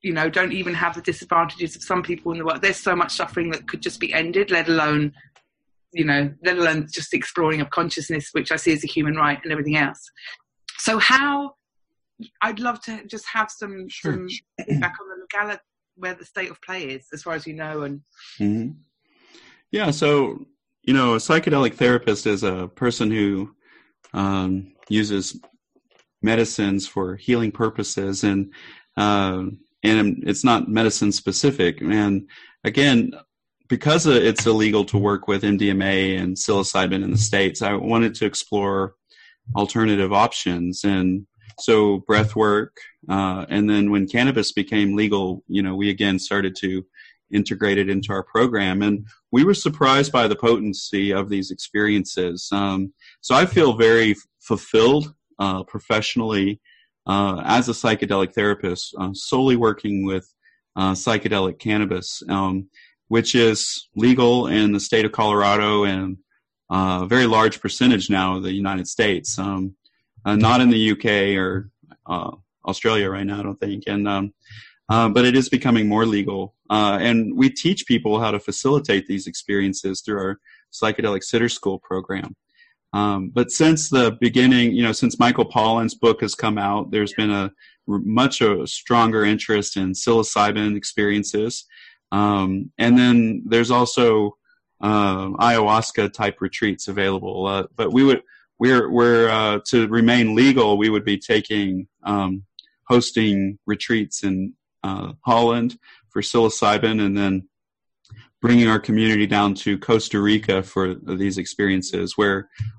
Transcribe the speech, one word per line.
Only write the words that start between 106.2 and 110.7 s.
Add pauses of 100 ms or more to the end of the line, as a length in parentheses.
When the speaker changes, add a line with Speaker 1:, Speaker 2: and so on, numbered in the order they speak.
Speaker 2:
psilocybin
and
then (920)
bringing
our
community
down
to
Costa
Rica
for